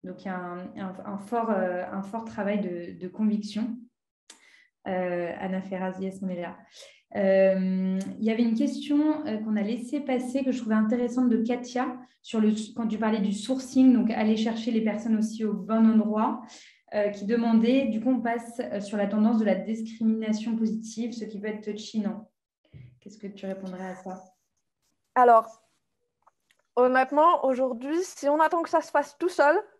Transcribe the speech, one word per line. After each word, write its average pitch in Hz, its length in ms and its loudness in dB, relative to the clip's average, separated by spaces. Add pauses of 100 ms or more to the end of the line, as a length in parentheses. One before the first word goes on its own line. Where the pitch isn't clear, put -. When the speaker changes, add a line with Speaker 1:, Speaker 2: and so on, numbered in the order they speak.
Speaker 1:
Donc, 185 200 -14
il - 40 -8
y - 20 -6
a 185 80 -6
un, 180 300 -10 (100)
un, 190 160 -8 (120)
un 202 120 -8
fort, 226 320 -4
euh, 180 420 0
un 196 120 -6
fort 226 220 -8
travail 208 340 -4
de, 175 400 -8
de 185 80 -10
conviction. 214 680 -2 (1120)
Euh, 180 520 -4
Anna 190 220 -4
Ferraz, 185 380 -6
yes, 190 220 -6
on 190 80 -4
est 175 120 -6
là. 175 160 -10 (580)
Euh, 190 840 2 (200)
il 220 40 -4
y 214 80 2
avait 226 120 2
une 226 140 2
question, 294 680 0
euh, 214 120 -4
qu'on 214 180 -2
a 202 60 2
laissée 233 380 -4
passer, 262 440 -2
que 262 80 0
je - 80 -2
trouvais 220 160 0
intéressante 240 540 2
de 220 80 4
Katia, - 500 -2 (340)
sur - 180 -4
le, 214 120 4 (240)
quand 226 120 -4
tu 214 100 -4
parlais 220 220 0
du 196 120 0
sourcing, 262 600 4
donc 220 180 4
aller 220 260 2
chercher 226 340 -2
les 220 120 2
personnes 220 340 0
aussi 220 280 -2
au 202 80 0
bon 220 360 2
endroit, 214 520 2 (520)
euh, 208 160 2
qui 202 160 -8
demandait, 233 600 4
du 214 160 -2
coup, 254 80 0
on 247 120 2
passe, 233 380 -4
euh, 208 200 -6
sur 202 180 -6
la 202 100 0
tendance 214 300 4
de 220 80 2
la 190 100 4
discrimination 220 1000 -2
positive, 220 580 -4
ce 214 120 -10
qui 202 140 -10
peut 208 80 -8
être 214 160 -8
touchy, 208 360 -6
non ? - 280 -6 (720)
Qu'est-ce - 180 -20
que 202 100 -14
tu 196 180 -14
répondrais 190 440 -10
à 185 60 -12
ça ? 190 280 -14 (920)
Speaker 2:
Alors, 233 480 6 (1120)
honnêtement, 262 680 4
aujourd'hui, 262 580 -2
si - 260 -4
on 302 100 2
attend 320 220 2
que 330 80 -6
ça 330 120 2
se 311 100 -12
fasse 285 260 0
tout 349 120 -2
seul 311 300 4 (200)